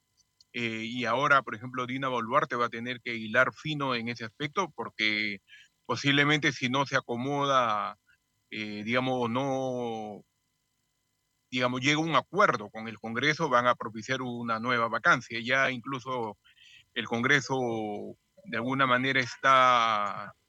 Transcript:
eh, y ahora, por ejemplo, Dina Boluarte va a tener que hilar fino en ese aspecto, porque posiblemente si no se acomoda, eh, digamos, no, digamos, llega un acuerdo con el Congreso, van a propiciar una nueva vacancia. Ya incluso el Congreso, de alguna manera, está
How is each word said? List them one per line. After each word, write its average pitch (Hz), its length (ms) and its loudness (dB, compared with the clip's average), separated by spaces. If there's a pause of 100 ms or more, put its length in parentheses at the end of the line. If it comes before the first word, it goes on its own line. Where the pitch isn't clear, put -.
(520)
eh, 113 320 -4
y 120 200 -4
ahora, 135 380 4
por 120 120 -8
ejemplo, 127 320 -6
Dina 135 220 -4
Boluarte 127 480 0
va 120 100 2
a 110 40 -2
tener 120 300 -8
que 120 140 -8
hilar 117 400 2
fino 143 400 -4
en 113 140 -4
ese 117 160 -8
aspecto, 147 500 -6
porque 107 640 -2 (480)
posiblemente 143 640 2
si 127 180 -2
no 135 180 0
se 135 100 0
acomoda, 123 1000 0 (540)
eh, 107 340 -8
digamos, 123 460 0
no, 123 960 -4 (1300)
digamos, 127 300 -2
llega 147 180 2
un 160 160 0
acuerdo 135 560 2
con 110 160 -12
el 110 120 -12
Congreso, 143 500 -2
van 120 180 2
a 120 80 4
propiciar 117 480 -6
una 120 380 -6
nueva 117 280 0
vacancia. 117 520 0
Ya 131 320 2
incluso 123 680 -6 (560)
el 110 120 -4
Congreso, 117 1120 0 (280)
de 110 120 -8
alguna 131 300 0
manera, 131 340 2
está 113 1120 4 (160)